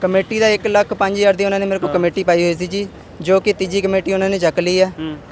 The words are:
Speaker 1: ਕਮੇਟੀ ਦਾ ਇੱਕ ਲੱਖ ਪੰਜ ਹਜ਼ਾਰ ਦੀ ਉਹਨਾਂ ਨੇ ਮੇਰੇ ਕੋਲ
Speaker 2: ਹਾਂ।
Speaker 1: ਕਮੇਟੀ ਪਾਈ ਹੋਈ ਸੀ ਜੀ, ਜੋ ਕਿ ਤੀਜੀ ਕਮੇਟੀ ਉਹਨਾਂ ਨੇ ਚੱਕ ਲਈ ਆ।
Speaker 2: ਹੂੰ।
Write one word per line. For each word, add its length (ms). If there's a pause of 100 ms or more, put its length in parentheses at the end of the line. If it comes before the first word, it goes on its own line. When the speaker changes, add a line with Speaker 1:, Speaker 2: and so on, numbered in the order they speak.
Speaker 1:
ਕਮੇਟੀ 380
ਦਾ 80
ਇੱਕ 200
ਲੱਖ 260
ਪੰਜ 200
ਹਜ਼ਾਰ 200
ਦੀ 120
ਉਹਨਾਂ 140
ਨੇ 60
ਮੇਰੇ 140
ਕੋਲ 100
Speaker 2:
ਹਾਂ। 60
Speaker 1:
ਕਮੇਟੀ 280
ਪਾਈ 200
ਹੋਈ 100
ਸੀ 140
ਜੀ, 200 (340)
ਜੋ 180
ਕਿ 140
ਤੀਜੀ 280
ਕਮੇਟੀ 320
ਉਹਨਾਂ 160
ਨੇ 100
ਚੱਕ 200
ਲਈ 200
ਆ। 200
Speaker 2:
ਹੂੰ। 180 (140)